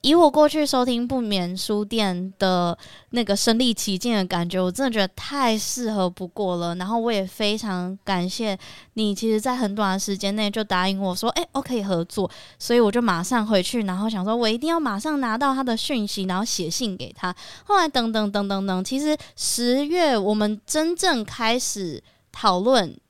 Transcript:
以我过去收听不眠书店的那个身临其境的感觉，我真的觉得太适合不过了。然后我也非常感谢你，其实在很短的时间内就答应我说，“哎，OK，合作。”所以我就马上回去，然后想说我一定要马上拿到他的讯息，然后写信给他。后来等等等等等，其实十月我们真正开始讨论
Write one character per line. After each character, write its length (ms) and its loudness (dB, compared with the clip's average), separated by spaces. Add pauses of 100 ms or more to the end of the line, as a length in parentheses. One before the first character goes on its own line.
以 120 6
我 160 8
过 180 6
去 180 2
收 180 2
听 220 0
不 140 -2
眠 360 -2
书 280 -2
店 540 -2
的 380 2 (340)
那 140 0
个 120 0
身 220 2
临 160 2
其 220 -2
境 180 -2
的 100 2
感 240 -2
觉， 120 -2
我 120 2
真 120 -2
的 60 2
觉 80 -2
得 80 2 (100)
太 400 0
适 360 -4
合 180 0
不 160 -10
过 300 -4
了。 180 -4
然 140 -6
后 100 0
我 140 0
也 120 0
非 320 -2
常 460 -4
感 260 0
谢 300 -4 (360)
你， 200 0
其 160 -2
实 100 2
在 160 0
很 180 -2
短 180 0
的 60 0
时 180 -2
间 200 -2
内 140 0
就 140 -2
答 240 0
应 120 -2
我 140 -2
说 240 -2
，“哎， 140 -2
OK， 320 -2
合 200 0
作。” 240 -4 (300)
所 160 0
以 60 8
我 100 6
就 100 2
马 220 0
上 240 0
回 160 4
去， 220 -2
然 140 -2
后 120 0
想 140 -2
说 100 0
我 140 2
一 100 0
定 100 -2
要 120 2
马 180 -2
上 220 -2
拿 180 0
到 160 2
他 80 -2
的 140 0
讯 300 -2
息， 180 -4
然 120 -2
后 80 0
写 240 -4
信 280 -4
给 160 -12
他。 220 -6 (300)
后 140 2
来 100 4
等 240 0
等 200 0
等 160 0
等 180 -2
等， 180 -2
其 160 -4
实 160 0 (200)
十 500 0
月 320 2
我 160 0
们 320 0
真 300 0
正 280 0
开 340 -2
始 440 -6 (300)
讨 280 2
论 380 2 (120)